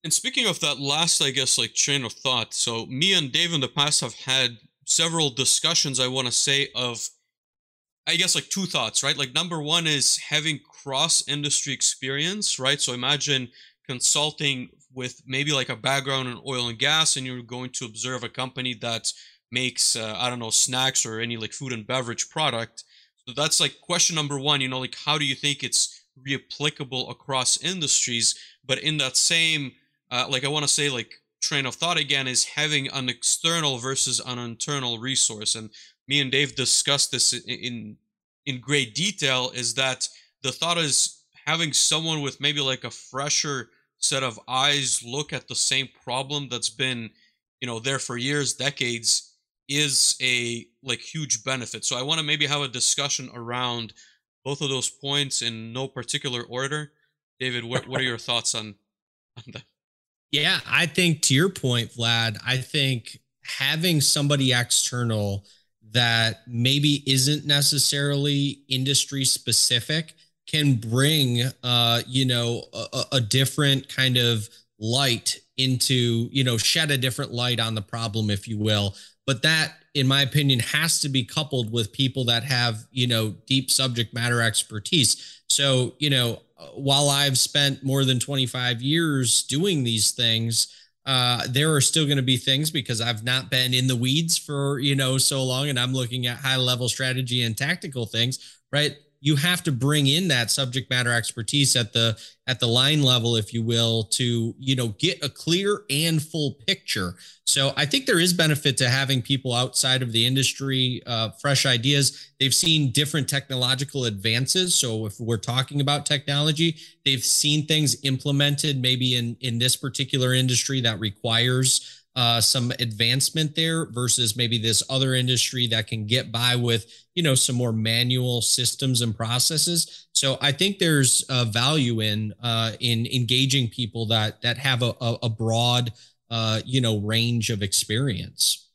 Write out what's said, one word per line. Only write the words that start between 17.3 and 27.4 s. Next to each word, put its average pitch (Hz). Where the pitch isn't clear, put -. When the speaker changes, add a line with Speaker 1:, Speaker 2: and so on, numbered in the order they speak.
Speaker 1:
going 123
to 127
observe 120
a 113
company 127
that 113
makes, 123
uh, 110
I 123
don't 123
know, 113
snacks 131
or 110
any, 117
like, 110
food 131
and 110
beverage 120
product. 123
So 123
that's, 147
like, 147
question 170
number 143
one, 139
you 131
know, 131
like, 127
how 151
do 147
you 135
think 139
it's -
reapplicable 139
across 127